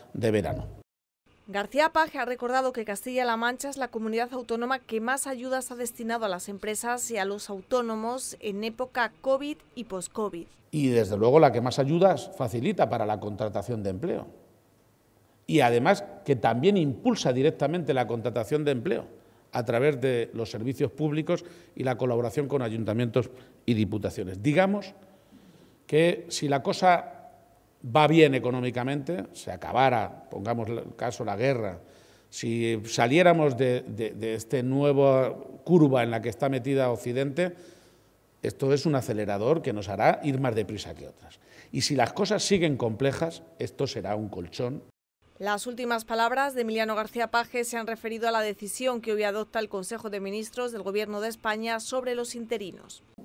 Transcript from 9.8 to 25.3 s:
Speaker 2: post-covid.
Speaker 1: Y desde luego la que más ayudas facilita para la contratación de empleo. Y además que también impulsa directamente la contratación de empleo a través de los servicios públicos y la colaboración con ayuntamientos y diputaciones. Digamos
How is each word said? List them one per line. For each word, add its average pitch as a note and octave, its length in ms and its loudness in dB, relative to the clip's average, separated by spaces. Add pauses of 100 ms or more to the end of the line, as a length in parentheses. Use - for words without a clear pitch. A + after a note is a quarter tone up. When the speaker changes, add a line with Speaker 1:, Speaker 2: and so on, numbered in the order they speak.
Speaker 2:
post-covid. F#3 640 -6 (260)
Speaker 1:
Y C#3+ 160 2
desde G#2+ 280 4
luego A#2+ 220 6
la C#3+ 140 8
que A#2 80 0
más B2+ 180 -2
ayudas E3 580 2
facilita B2+ 540 0
para A2+ 160 0
la G#2+ 140 -2
contratación G#2 600 -4
de G2 80 -2
empleo. G2 360 -4 (1200)
Y D#3 140 4
además B2+ 440 4 (200)
que C#3+ 100 2
también B2 420 4
impulsa D#3 560 2
directamente D3 640 0
la B2 120 2
contratación A#2 580 -2
de C#3+ 80 2
empleo - 500 -4 (320)
a A#2+ 120 -4
través B2+ 340 2
de B2 320 0
los A2+ 180 -6
servicios B2 400 -2
públicos D#3 540 -2 (320)
y - 80 -4
la B2+ 140 0
colaboración A#2+ 500 0
con C3 140 0
ayuntamientos A2+ 640 0 (380)
y A#2+ 80 4
diputaciones. G2 680 -2
Digamos F#3+ 520 2 (920)